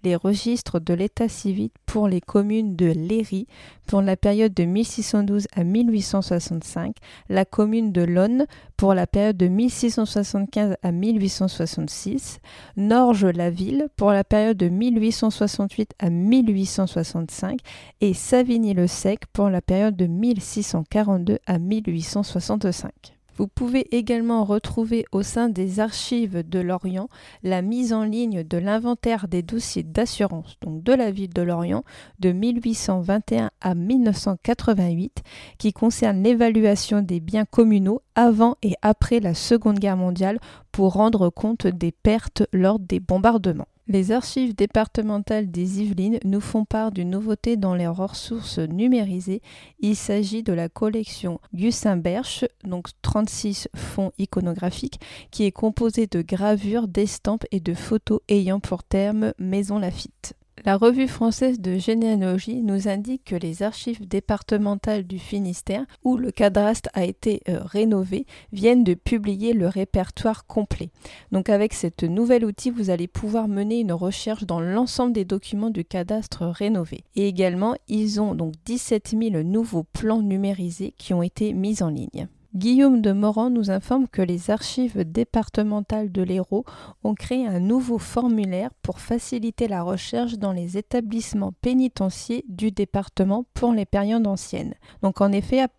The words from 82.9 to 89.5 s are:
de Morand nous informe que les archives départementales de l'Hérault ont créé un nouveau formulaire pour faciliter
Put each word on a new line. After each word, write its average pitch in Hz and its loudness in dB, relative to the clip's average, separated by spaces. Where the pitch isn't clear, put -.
de 208 4
Morand 214 2
nous 220 0
informe 247 0
que - -2
les 175 -2
archives 220 -2
départementales 214 -2
de 185 -2
l'Hérault 185 -2
ont 214 0
créé 254 -4
un 185 0
nouveau 240 2
formulaire 214 0
pour - -8
faciliter 233 -4